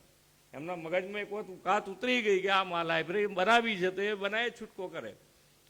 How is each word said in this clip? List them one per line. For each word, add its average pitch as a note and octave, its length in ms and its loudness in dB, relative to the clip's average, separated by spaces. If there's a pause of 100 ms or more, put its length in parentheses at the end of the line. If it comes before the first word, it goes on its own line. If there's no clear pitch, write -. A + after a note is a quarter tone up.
(540)
એમના E3 220 -8
મગજમાં F#3 460 -2
એક F#3+ 100 -8
વખત F#3+ 340 -10
વાત G3 240 2
ઉતરી B3 320 0
ગઈ G3+ 200 4
કે G3 80 0
આ G3 140 4
મા-, E3+ 200 -2
લાઇબ્રેરી E3 440 0
બનાવી G#3 500 4
છે F#3 120 2
તો F#3 120 -4
એ G#3 120 -2
બનાવે, G#3 360 -2
છૂટકો G#3 380 -10
કરે. C3+ 280 -10 (540)